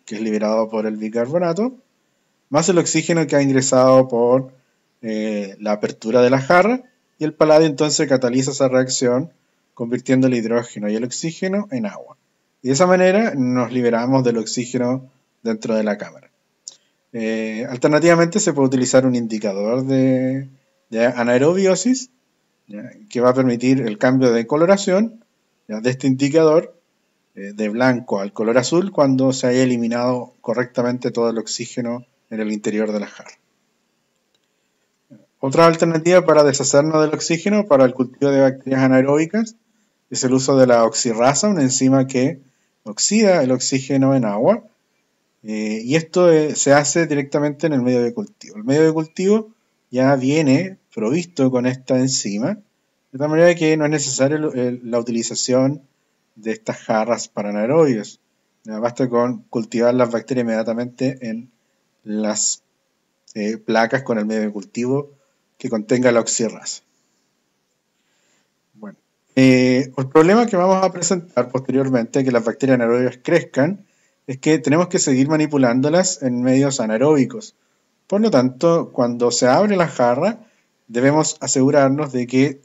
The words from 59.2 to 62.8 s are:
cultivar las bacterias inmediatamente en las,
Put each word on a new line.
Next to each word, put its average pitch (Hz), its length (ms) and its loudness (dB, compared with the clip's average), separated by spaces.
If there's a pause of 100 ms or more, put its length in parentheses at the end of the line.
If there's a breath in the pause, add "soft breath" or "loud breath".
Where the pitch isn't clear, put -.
cultivar 120 420 -2
las 123 180 0
bacterias 117 340 -4
inmediatamente 117 720 -4 (100)
en 117 220 -12 (520)
las, 107 600 -4 (720)